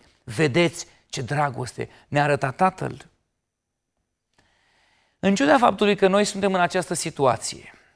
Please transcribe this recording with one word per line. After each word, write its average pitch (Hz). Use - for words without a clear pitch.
Vedeți 156
ce -
dragoste 135
ne-a 143
arătat 143
Tatăl. -
În 196
ciuda 285
faptului 208
că 196
noi 202
suntem 190
în 185
această 175
situație, -